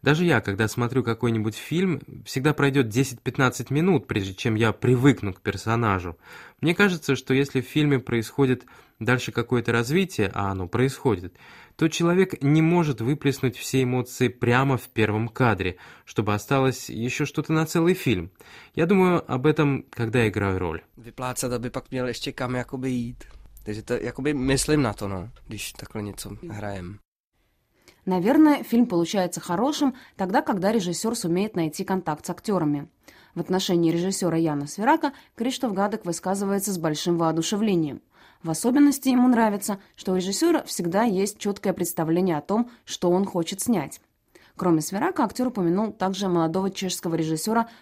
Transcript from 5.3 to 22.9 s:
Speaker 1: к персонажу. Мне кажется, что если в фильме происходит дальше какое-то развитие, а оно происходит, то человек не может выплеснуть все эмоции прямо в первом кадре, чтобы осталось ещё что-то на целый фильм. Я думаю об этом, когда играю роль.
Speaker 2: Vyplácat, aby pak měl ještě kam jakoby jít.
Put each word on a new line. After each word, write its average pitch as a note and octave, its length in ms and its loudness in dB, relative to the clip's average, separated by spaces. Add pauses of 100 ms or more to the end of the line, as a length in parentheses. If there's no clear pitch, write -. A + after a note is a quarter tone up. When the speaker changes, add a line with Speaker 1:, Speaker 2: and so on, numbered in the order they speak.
Speaker 1:
к - 80 -18
персонажу. G2+ 760 -2 (460)
Мне D#3+ 120 2
кажется, F3 420 2
что C3 200 -2
если C3+ 260 0
в A#2+ 60 -8
фильме D3 320 2
происходит B2+ 640 0 (340)
дальше B2 320 0
какое-то A#2 400 -2
развитие, A#2 600 0
а G2 180 -2
оно F#2 160 -6
происходит, A2+ 680 -2 (380)
то D#3+ 120 0
человек F3 540 2
не D3+ 220 4
может D#3+ 380 2
выплеснуть C3 560 0
все - 260 0
эмоции B2 440 0
прямо B2 500 2
в - 120 -10
первом G#2+ 380 0
кадре, G2 500 0 (280)
чтобы G#2 280 -2
осталось C3 560 -2
ещё A#2+ 360 -4
что-то D#3 280 -4
на D#3+ 120 2
целый E3+ 280 2
фильм. G2 380 -2 (440)
Я D#3+ 100 2
думаю F3+ 420 4
об B2+ 180 -2
этом, D3 440 2
когда A2+ 380 0
играю G2 300 0
роль. E2 240 -4 (160)
Speaker 2:
Vyplácat, B2 560 -8
aby A#2+ 160 -6
pak B2+ 220 -10
měl B2+ 160 -4
ještě B2 240 -8
kam B2+ 240 -4
jakoby B2+ 340 -6
jít. A#2+ 340 -6 (400)